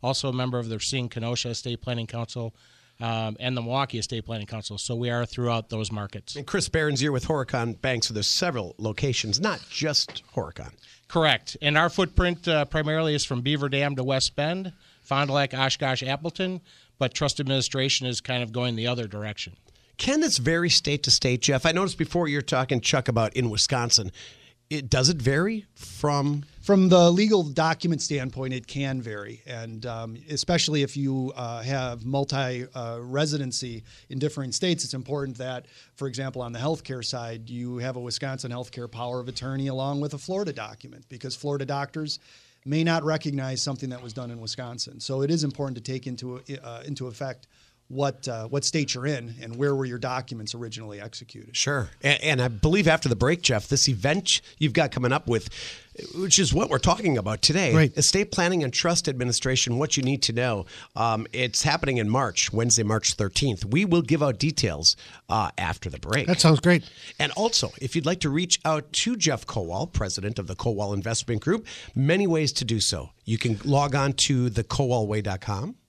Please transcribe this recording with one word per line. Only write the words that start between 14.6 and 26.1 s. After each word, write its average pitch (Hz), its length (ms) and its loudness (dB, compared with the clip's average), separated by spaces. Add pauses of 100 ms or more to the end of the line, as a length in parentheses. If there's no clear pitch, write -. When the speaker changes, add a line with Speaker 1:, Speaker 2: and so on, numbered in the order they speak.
Speaker 1:
Fond 139 260 2
du 135 60 0
Lac, 139 200 2
Oshkosh, 131 480 0
Appleton, 165 580 -4 (380)
but 131 160 0
trust - 260 0
administration 135 680 0
is 120 140 -4
kind 123 220 -2
of 110 100 -6
going 123 220 -2
the 113 120 -2
other 120 200 -2
direction. 104 480 -10 (420)
Speaker 2:
Can 294 240 2
this 311 180 2
vary 165 320 0
state - 340 2
to - 80 0
state, 123 300 2
Jeff? 135 240 2
I 165 60 4
noticed 185 260 -2
before 165 280 0
you're 143 160 -2
talking, 131 380 0
Chuck, 131 260 2
about 113 300 2
in 123 140 0
Wisconsin. 110 600 0 (600)
It, 143 200 -6
does 131 180 4
it 170 100 2
vary 165 560 0
from 143 680 0 (180)